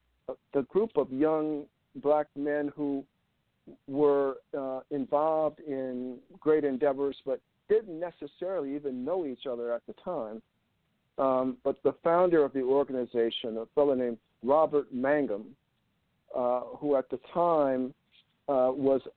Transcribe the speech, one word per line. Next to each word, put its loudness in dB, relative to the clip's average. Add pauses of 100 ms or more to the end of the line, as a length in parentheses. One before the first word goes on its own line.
(540)
the 0
group 0
of 0
young 0 (300)
black 0
men -2
who -4 (840)
were, 2 (180)
uh, -6 (100)
involved 0
in -6 (220)
great 4
endeavors 0
but -4 (280)
didn't 0
necessarily -6
even -6
know -2
each -8
other -4
at -4
the -12 (120)
time. -8 (760)
Um, 0
but -2
the 2 (100)
founder 4
of -2
the -2
organization, 0
a -8 (100)
fellow 4
named -2 (260)
Robert 2
Mangum, 0 (880)
uh, 0
who -2
at 0
the -6 (140)
time, 2 (560)
uh, 4
was 2 (160)